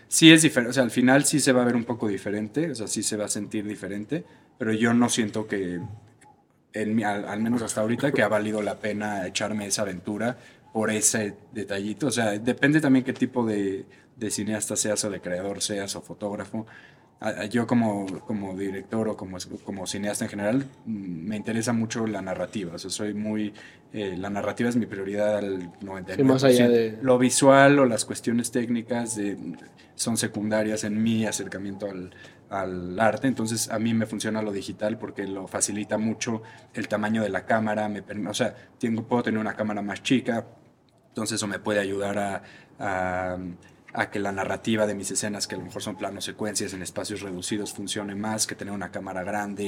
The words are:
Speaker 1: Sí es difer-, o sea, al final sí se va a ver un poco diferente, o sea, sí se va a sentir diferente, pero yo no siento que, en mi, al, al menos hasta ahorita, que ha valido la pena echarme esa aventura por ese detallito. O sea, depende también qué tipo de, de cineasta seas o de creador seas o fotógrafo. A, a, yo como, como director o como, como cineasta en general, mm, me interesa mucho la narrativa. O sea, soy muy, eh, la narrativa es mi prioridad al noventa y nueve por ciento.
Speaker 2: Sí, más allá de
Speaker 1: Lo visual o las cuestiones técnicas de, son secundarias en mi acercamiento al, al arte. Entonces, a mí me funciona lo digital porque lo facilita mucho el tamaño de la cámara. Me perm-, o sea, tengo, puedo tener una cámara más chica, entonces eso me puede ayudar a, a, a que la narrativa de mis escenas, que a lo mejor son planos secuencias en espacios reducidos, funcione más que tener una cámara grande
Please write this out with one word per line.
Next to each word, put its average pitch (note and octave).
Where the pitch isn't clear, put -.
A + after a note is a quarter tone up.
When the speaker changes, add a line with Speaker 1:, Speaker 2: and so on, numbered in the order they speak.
Speaker 1:
Sí D#3+
es D#3+
difer-, B2+
o B2
sea, C3
al A2+
final C3
sí C#3+
se C3
va B2
a A#2+
ver A#2+
un A2+
poco A2+
diferente, G#2+
o A#2+
sea, G#2+
sí G#2+
se A2
va G#2
a G2
sentir G#2
diferente, G#2
pero A2
yo A#2
no A#2+
siento G#2+
que, F2+
en G#2+
mi, A2+
al, G2+
al G#2
menos A#2
hasta A2
ahorita, A#2+
que C#3
ha G#2
valido G#2+
la G2
pena G#2
echarme G2+
esa G#2
aventura G#2
por A2
ese G#2+
detallito. G2+
O A2+
sea, A2+
depende C#3
también C3
qué B2+
tipo A#2+
de, G2
de A2
cineasta G#2+
seas G#2+
o G#2
de F2+
creador F#2
seas G2
o E2+
fotógrafo. G#2+
A, G#2+
a, F#2
yo A2+
como, G#2+
como G2
director G2
o G2+
como, F#2+
como F#2+
cineasta G#2
en A2
general, A2
mm, F#2+
me G#2+
interesa A2+
mucho A2+
la G2+
narrativa. F2+
O -
sea, F#2+
soy G#2
muy, G#2+
eh, G2
la G2
narrativa G2+
es A#2+
mi A2
prioridad G#2
al F#2+
noventa F#2+
y -
nueve -
por -
ciento. -
Speaker 2:
Sí, C#3
más C3
allá B2
de A2+
Speaker 1:
Lo B2+
visual C#3
o C3+
las A2+
cuestiones A#2
técnicas A#2
de, G2+
son A#2
secundarias G#2+
en G#2+
mi A2+
acercamiento G2
al, F#2
al F#2
arte. A2+
Entonces, A2+
a A2+
mí A2+
me A2+
funciona A2
lo G#2+
digital G#2
porque G2
lo F#2+
facilita G#2
mucho A2+
el A2
tamaño G#2+
de G#2
la F#2
cámara. G#2+
Me G2
perm-, G2+
o -
sea, A2+
tengo, A2+
puedo A#2+
tener A2
una G#2
cámara G#2+
más G2+
chica, A#2
entonces A2
eso G2+
me F#2+
puede G#2
ayudar G2
a, G2
a, F#2
a G#2+
que G#2+
la G2+
narrativa G2
de G#2
mis G2
escenas, G2+
que -
a -
lo F2+
mejor -
son G#2
planos G2
secuencias G2
en F#2
espacios F#2+
reducidos, G2
funcione G2+
más A2
que -
tener G2+
una F#2
cámara F#2+
grande G2+